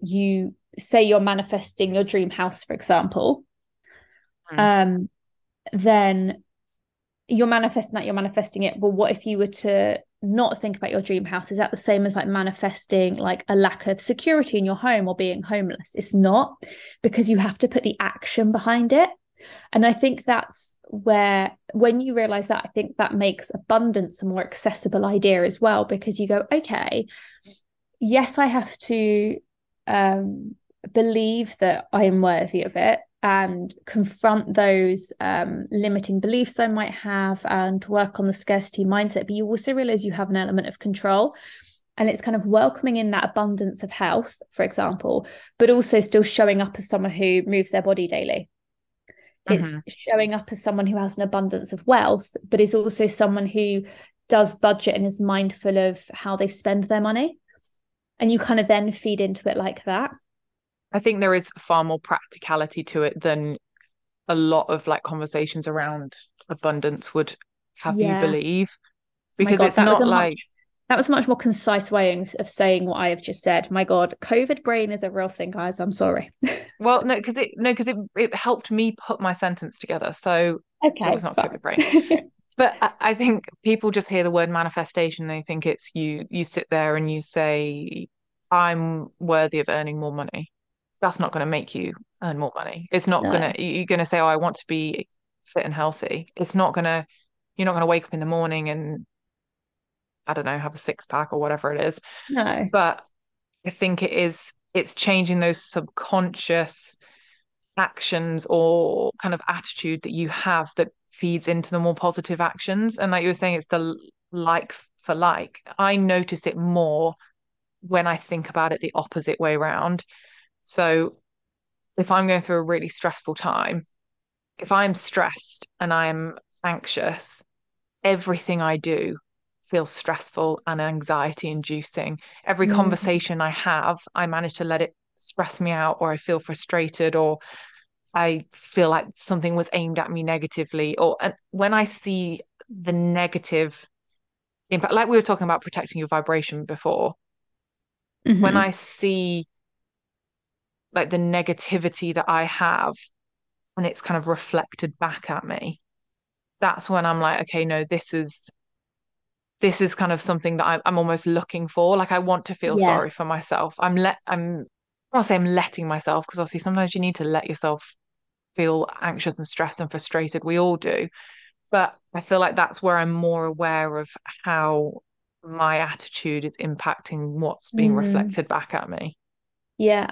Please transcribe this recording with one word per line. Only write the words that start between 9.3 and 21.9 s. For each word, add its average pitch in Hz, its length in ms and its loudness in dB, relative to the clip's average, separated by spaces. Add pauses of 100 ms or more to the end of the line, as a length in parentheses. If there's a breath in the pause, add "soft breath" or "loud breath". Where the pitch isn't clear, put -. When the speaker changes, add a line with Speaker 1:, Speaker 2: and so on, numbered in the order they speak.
Speaker 1:
were 202 80 2
to 202 520 0 (220)
not 214 400 0
think 202 160 -4
about - 140 -6
your 196 100 -2
dream 190 240 -2
house? 180 260 -6
Is 196 60 -4
that 208 140 0
the - 60 -6
same 202 280 2
as, 196 100 -2
like, 196 120 -2
manifesting, 190 880 0
like, 185 340 -2
a 202 60 4
lack 196 320 2
of 196 120 0
security 269 600 2
in 190 60 2
your 190 100 0
home 220 320 2
or 180 80 -2
being 185 260 -2
homeless? 190 540 -4
It's - 180 -2
not, 196 420 6 (460 loud breath)
because 226 280 2
you 220 100 6
have 196 200 0
to 247 80 4
put 254 160 0
the 208 160 -2
action 214 520 0
behind 233 420 2
it. 349 160 6 (640 loud breath)
And 220 120 6
I 233 80 6
think 262 320 0
that's - 520 -2 (120)
where, 202 680 4 (160)
when 233 260 4